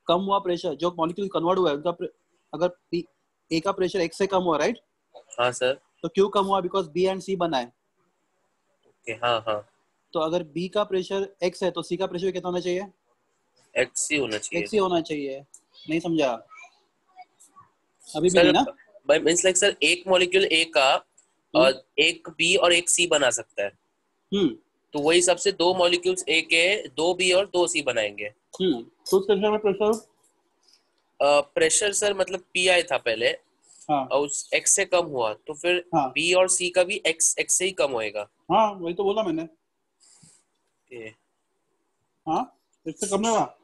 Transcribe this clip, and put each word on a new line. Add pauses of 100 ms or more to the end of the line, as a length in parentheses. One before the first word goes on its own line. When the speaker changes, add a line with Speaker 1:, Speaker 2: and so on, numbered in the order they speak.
Speaker 1:
कम
हुआ
pressure,
जो
molecule
convert
हुआ
है,
उनका
प्रे-, (420)
अगर
पी, (440)
ए
का
pressure
एक्स
से
कम
हुआ,
right? (380)
Speaker 2:
हाँ
sir। (280)
Speaker 1:
तो
क्यों
कम
हुआ?
Because
B
and
C
बना
है। (1200)
Speaker 2:
ओके,
हाँ,
हाँ। (440)
Speaker 1:
तो
अगर
बी
का
pressure
X
है,
तो
सी
का
pressure
कितना
होना
चाहिए? (880)
Speaker 2:
X
ही
होना
चाहिए।
Speaker 1:
X
ही
होना
चाहिए। (440)
नहीं
समझा? (1800)
अभी
भी
Speaker 2:
Sir,
Speaker 1:
नहीं
ना? (440)
Speaker 2:
by
means
like
सर,
एक
molecule
ए
का (500)
Speaker 1:
हम्म।
Speaker 2:
और (140)
एक
B
और
एक
सी
बना
सकता
है। (640)
Speaker 1:
हम्म। (360)
Speaker 2:
तो
वही
हिसाब
से
दो
molecules
ए
के
दो
B
और
दो
सी
बनाएंगे। (360)
Speaker 1:
हम्म।
तो
उस
प्रेशर
में
प्रेशर? (1300)
Speaker 2:
अ,
pressure
सर,
मतलब
पीआई
था
पहले (600)
Speaker 1:
हाँ।
Speaker 2:
और
उस
X
से
कम
हुआ,
तो
फिर
Speaker 1:
हाँ।
Speaker 2:
B
और
सी
का
भी
X,
एक्स
से
ही
कम
होएगा। (220)
Speaker 1:
हाँ,
वही
तो
बोला
मैंने।
Speaker 2:
ओके। (1300)
Speaker 1:
हाँ, (300)
X
से
कम
नहीं
होगा।